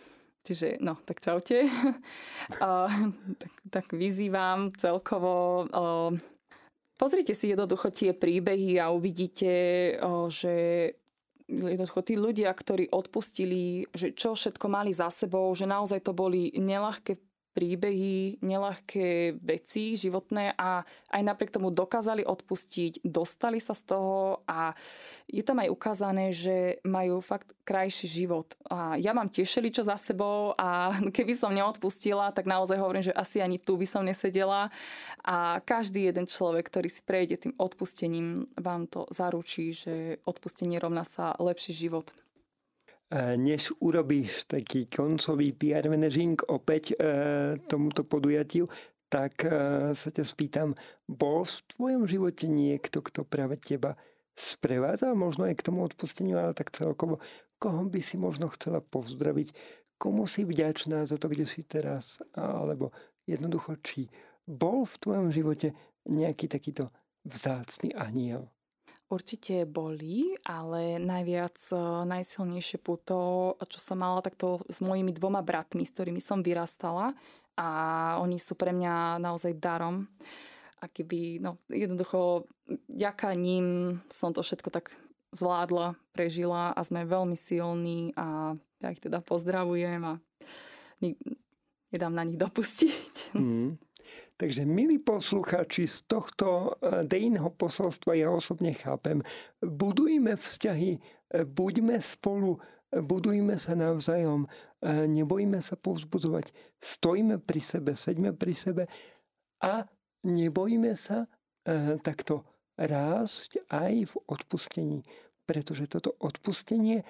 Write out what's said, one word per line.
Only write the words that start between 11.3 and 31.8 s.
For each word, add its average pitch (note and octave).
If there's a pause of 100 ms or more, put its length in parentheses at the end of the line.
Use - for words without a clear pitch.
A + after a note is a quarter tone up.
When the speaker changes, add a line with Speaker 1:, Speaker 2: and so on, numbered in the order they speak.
Speaker 1:
jednoducho F3+
tí A3+
ľudia, G#3
ktorí F#3
odpustili, F#3
že E3+
čo A3+
všetko -
mali G3+
za E3+
sebou, F#3
že F#3
naozaj G3
to G3
boli F#3
neľahké G3 (300)
príbehy, F#3+
neľahké F#3
veci G#3+
životné G3
a F3+ (240)
aj G3+
napriek G3+
tomu F#3+
dokázali G#3+
odpustiť, -
dostali F3+
sa A3+
z -
toho F#3+
a E3 (480)
je -
tam B3+
aj G3+
ukázané, G3
že F3+
majú F#3
fakt -
krajší F#3+
život. E3+ (100)
A E3+
ja F3
mám A3+
tiež F#3
všeličo A#3
za G#3
sebou G#3
a F3+
<laughs> G3
keby A#3+
som A#3+
neodpustila, G3+